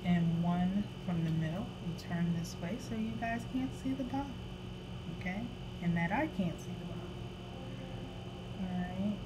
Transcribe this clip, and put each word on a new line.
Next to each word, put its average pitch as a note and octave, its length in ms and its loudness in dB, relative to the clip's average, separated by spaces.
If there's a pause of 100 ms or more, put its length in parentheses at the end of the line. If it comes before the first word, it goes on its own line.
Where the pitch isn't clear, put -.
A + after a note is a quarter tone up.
and E3+ 400 6
one F3+ 400 4 (220)
from E3+ 180 2
the D#3+ 80 4
middle. D#3+ 340 2 (200)
We E3+ 160 -2
turn E3+ 360 2
this E3+ 240 -2
way F3 180 -2
so - 160 -4
you A3 240 0
guys A#3 220 0 (120)
can't C4 180 0 (100)
see C4 120 0
the C4+ 100 0
bottom, C4+ 300 0 (880)
okay, F#3+ 220 -2 (400)
and E3+ 140 4
that E3+ 160 4
I C#4 160 4
can't F3+ 320 0
see - 200 -6
the E3+ 60 -6
bottom. - 160 -4 (1600)
All F3+ 180 0
right. F#3 460 2